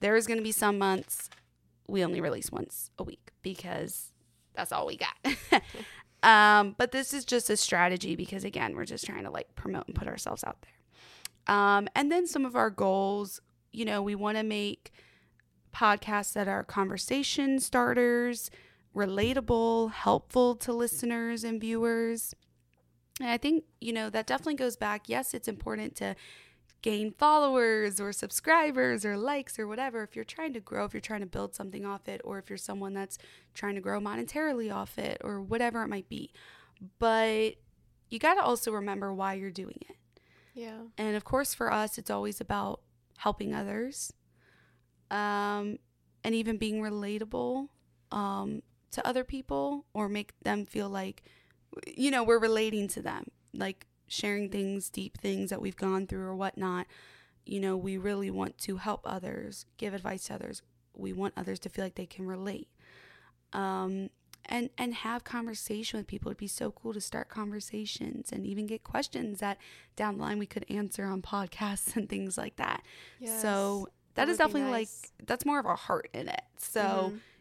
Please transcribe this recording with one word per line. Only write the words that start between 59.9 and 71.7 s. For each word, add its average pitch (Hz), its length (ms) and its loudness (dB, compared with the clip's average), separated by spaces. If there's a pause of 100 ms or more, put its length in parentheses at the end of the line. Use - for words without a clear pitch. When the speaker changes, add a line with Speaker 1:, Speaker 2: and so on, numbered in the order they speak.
Speaker 1:
advice 190 300 -6
to - 100 -8
others. - 280 -10 (320)
We 190 180 -8
want 190 240 -4
others 190 240 -6
to - 80 -10
feel 190 160 -6
like 185 120 -10
they 185 100 -8
can 185 200 -12
relate, 190 420 -8 (840)
um, 190 580 -2 (360)
and, 240 320 -2
and 240 160 -2
have 233 300 -6
conversation 226 720 -6
with 202 80 -8
people. - 240 -6
It'd 208 80 -8
be 208 80 -8
so - 240 -4
cool 226 220 -8
to 208 80 -6
start - 280 -6
conversations 214 1040 -8
and 202 160 -6
even 208 200 -4
get 220 180 -8
questions - 560 -4
that 202 180 -4 (380)
down 208 220 -2
the 220 40 -6
line 208 160 -2
we 208 80 -4
could 202 220 -6
answer 202 380 -4
on 190 160 -4
podcasts 202 760 -4